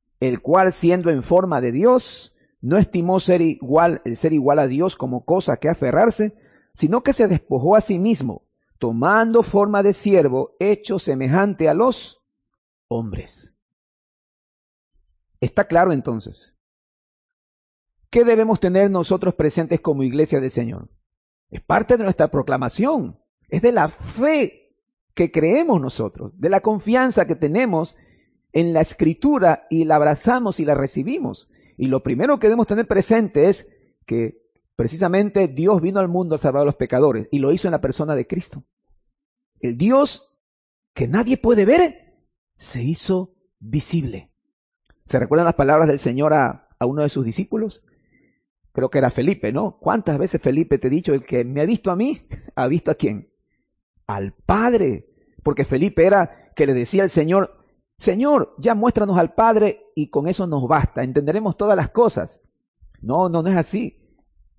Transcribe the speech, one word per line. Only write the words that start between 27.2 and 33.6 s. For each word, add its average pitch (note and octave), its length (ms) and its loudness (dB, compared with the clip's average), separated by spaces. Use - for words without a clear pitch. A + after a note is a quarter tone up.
que D#3+ 80 -2
tenemos E3+ 600 -2
en E3+ 220 0
la D#3+ 80 4
Escritura E3 880 0
y E3 160 0
la D#3 100 2
abrazamos F#3 640 0
y D#3 60 -2
la D3 100 2
recibimos. C#3+ 760 -6
Y C3 100 -4
lo C3 160 0
primero A#3+ 360 0
que A3 80 4
debemos A3+ 200 2
tener A3 200 -2
presente G3 640 2
es - 180 -2